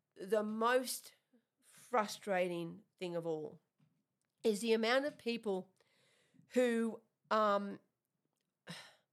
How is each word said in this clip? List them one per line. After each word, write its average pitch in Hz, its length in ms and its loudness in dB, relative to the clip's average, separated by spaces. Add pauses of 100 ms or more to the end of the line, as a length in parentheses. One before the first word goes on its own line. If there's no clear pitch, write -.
(200)
the 208 240 0
most 233 720 0 (760)
frustrating 180 880 -2 (240)
thing 175 160 -6
of 170 100 -4
all, 160 340 -6 (840)
is 208 160 2
the 226 140 2
amount 233 320 2
of 294 120 -6
people 220 500 -4 (800)
who, 233 500 0 (320)
um, 202 480 2 (1300)